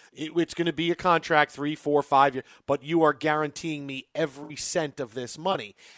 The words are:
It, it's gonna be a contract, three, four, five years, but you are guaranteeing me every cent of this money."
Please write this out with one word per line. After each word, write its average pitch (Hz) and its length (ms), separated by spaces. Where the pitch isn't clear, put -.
It, 151 240
it's 170 180
gonna 170 200
be 170 180
a 170 40
contract, 165 580
three, 147 200
four, 147 300
five 139 320
years, 131 100
but 135 160
you 160 180
are 151 120
guaranteeing 151 760
me 135 260
every 147 440
cent 156 420
of 117 160
this 123 200
money." 156 400